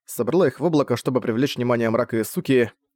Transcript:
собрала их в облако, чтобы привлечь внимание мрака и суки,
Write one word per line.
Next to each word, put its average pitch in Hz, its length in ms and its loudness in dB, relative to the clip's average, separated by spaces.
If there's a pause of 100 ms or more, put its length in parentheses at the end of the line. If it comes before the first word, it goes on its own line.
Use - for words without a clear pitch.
собрала 131 420 0
их 127 120 -4
в 131 40 -4
облако, 143 340 2
чтобы 127 240 -2
привлечь 120 340 -2
внимание 120 360 0
мрака 117 260 -2
и 110 60 0
суки, 120 480 0 (240)